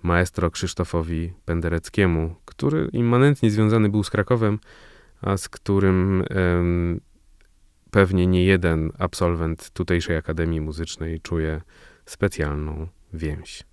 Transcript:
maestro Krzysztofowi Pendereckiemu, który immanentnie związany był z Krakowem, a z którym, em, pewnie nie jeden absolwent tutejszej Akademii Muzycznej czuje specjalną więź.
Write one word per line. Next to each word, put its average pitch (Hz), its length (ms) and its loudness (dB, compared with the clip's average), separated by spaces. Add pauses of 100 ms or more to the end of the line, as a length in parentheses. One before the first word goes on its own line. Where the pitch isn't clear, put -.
maestro 87 480 2
Krzysztofowi 85 800 -4 (120)
Pendereckiemu, 82 880 0 (100)
który 151 480 -2
immanentnie 120 580 4
związany 107 380 4
był 104 140 0
z - 60 -6
Krakowem, 107 500 0 (640)
a 98 160 -2
z - 120 -8
którym, 95 800 2
em, 87 720 0 (920)
pewnie 92 360 4
nie 90 180 4
jeden 85 540 2
absolwent 85 680 -2
tutejszej 87 480 -2
Akademii 80 440 -2
Muzycznej 80 600 -8
czuje 78 400 -4 (440)
specjalną 76 840 -4 (260)
więź. 78 600 -8